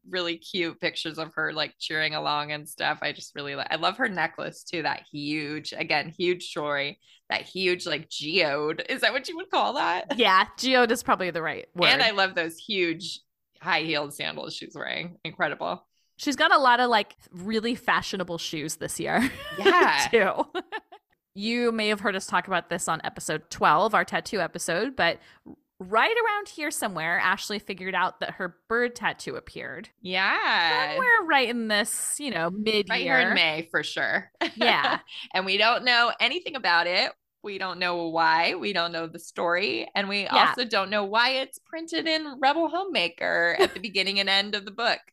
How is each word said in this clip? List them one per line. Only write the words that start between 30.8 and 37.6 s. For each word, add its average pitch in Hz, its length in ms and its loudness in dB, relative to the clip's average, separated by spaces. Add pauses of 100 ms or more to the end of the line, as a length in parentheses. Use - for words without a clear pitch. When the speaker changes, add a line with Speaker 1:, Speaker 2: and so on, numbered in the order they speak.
Speaker 2:
Somewhere 480 400 4
right 269 200 6
in 233 200 -4
this, - 500 0
you 285 140 -6
know, 170 180 0
mid-year. 208 400 0
Speaker 1:
Right 233 120 2
here 262 180 2
in 202 140 2
May, 165 360 2
for 151 140 0
sure. 139 480 -2 (100)
<laughs> - 140 -4
Speaker 2:
Yeah. 214 420 2 (340)
Speaker 1:
And 190 140 0
we 196 120 2
don't 226 260 4
know 240 340 6
anything 294 380 -2
about 175 320 2
it. 196 240 0 (320)
We 202 140 -8
don't 185 200 -6